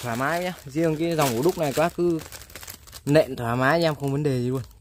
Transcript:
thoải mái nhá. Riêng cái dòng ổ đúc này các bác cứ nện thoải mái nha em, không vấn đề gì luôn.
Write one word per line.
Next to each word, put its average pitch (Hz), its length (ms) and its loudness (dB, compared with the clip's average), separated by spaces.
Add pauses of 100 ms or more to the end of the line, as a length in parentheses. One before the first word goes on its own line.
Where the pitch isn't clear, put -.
thoải 117 140 -4
mái 151 260 -2
nhá. 180 100 -4 (140)
Riêng 156 300 0
cái 170 200 -2
dòng 139 200 2
ổ 120 60 0
đúc 180 160 2
này 147 140 0
các 202 100 2
bác 196 140 2
cứ 170 220 0 (840)
nện 139 320 4
thoải 120 200 -2
mái 135 240 4
nha 165 80 2
em, 151 60 0
không 139 180 -4
vấn 143 100 -2
đề 147 80 2
gì 123 180 0
luôn. 127 140 -2 (180)